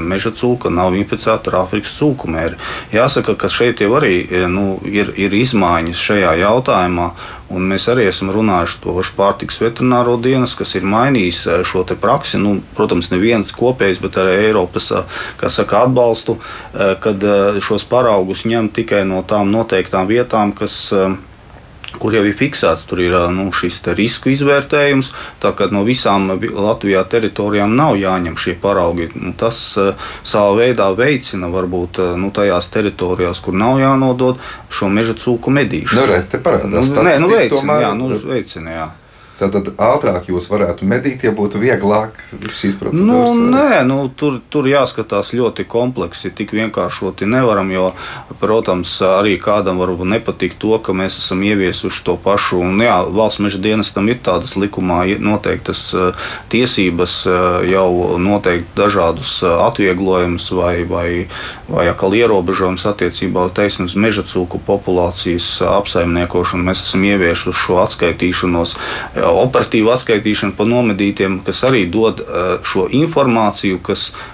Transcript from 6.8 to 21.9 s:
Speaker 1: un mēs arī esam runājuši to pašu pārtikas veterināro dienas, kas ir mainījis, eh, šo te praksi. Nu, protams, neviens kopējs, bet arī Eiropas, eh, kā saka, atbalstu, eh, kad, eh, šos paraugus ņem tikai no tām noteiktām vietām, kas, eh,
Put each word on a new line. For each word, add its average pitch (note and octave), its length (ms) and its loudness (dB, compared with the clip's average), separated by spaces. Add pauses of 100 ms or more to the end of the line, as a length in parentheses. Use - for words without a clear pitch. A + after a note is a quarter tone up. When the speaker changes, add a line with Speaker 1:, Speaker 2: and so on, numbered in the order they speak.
Speaker 1:
un F#2 180 -4
mēs F#2+ 200 0
arī A#2 200 4
esam F#2+ 220 -2
runājuši F#2+ 500 0
to F#2+ 140 -4
pašu F#2 220 -2
pārtikas - 420 0
veterināro B2 640 2
dienas, B2+ 320 2
kas - 220 -6
ir - 60 -2
mainījis, G#2 640 0
eh, F2 180 2
šo - 220 0
te - 80 -4
praksi. A2+ 440 0
Nu, G2 220 0 (160)
protams, F2 340 0
neviens G2+ 420 2
kopējs, G#2+ 480 0
bet F#2+ 160 -4
arī F#2+ 320 4
Eiropas, F#2+ 440 0
eh, F#2+ 100 0 (360)
kā - 120 -2
saka, G#2+ 360 2
atbalstu, A#2+ 520 2
eh, - 640 -2
kad, G2+ 220 0
eh, G2+ 380 2
šos G2+ 240 -2
paraugus G2+ 600 2
ņem A2+ 280 0
tikai G2+ 320 0
no F#2 180 -2
tām G2+ 280 0
noteiktām F#2+ 560 0
vietām, A2 480 2
kas, - 380 -6
eh, F#2+ 220 2 (840)